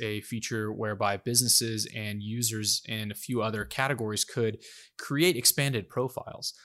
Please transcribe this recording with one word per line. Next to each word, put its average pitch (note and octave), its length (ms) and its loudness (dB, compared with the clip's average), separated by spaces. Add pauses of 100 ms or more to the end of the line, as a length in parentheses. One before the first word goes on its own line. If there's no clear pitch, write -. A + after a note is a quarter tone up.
a G#2+ 200 -2
feature G#2+ 520 -2
whereby G2+ 440 2
businesses A#2 800 2
and G#2 280 -4
users A2 640 0
in A2 240 -4
a G2+ 40 -8
few A#2 280 -2
other G#2+ 200 0
categories A2+ 640 0
could A2 320 0 (400)
create D#3+ 380 2
expanded B2 520 2
profiles. - 760 -4